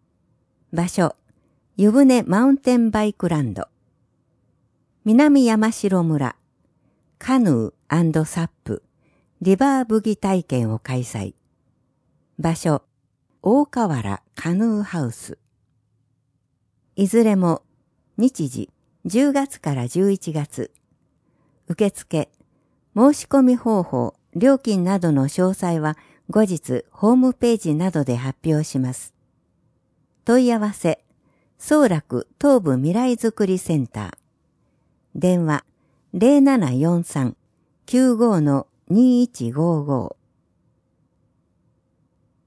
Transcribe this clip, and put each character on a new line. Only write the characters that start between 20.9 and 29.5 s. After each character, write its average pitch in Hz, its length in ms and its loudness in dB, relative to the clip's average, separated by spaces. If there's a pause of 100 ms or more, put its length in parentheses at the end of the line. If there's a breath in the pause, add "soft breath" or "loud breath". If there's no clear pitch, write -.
受 202 240 -2
付、 - 400 -6 (640)
申 - 200 4
し - 120 -12
込 277 160 2
み 247 140 4
方 220 260 0
法、 123 320 -4 (200)
料 254 240 4
金 202 260 -2
な 190 140 0
ど 170 120 0
の 135 160 2
詳 185 280 0
細 170 260 -2
は、 151 180 -4 (320 soft breath)
後 214 140 2
日、 160 460 -4
ホ 214 220 0
ー 254 40 4
ム 254 180 2
ペ 240 200 0
ー 214 40 -2
ジ 156 160 -2
な 180 160 -2
ど 151 140 0
で 127 120 -2
発 131 300 -6
表 151 160 0
し 139 160 -6
ま 127 140 -4
す。 - 200 -16 (1120)